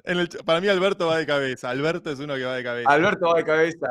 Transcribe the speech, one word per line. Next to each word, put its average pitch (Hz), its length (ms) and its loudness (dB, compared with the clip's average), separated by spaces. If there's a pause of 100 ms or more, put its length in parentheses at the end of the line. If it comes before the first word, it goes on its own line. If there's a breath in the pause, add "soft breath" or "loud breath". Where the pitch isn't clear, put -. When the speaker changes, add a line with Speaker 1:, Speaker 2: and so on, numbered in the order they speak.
Speaker 1:
en 175 160 -2
el 175 100 -2
ch-, - 160 -14
para 165 160 2
mí 202 60 0
Alberto 190 400 2
va 165 100 2
de 160 80 -2
cabeza, 135 460 -2
Alberto 156 400 -4
es 131 80 -8
uno 147 160 -6
que 131 100 -4
va 127 100 -4
de 127 80 -6
cabeza. 120 280 -2
Speaker 2:
Alberto 180 380 4
va 170 80 4
de 160 80 0
cabeza. 160 460 0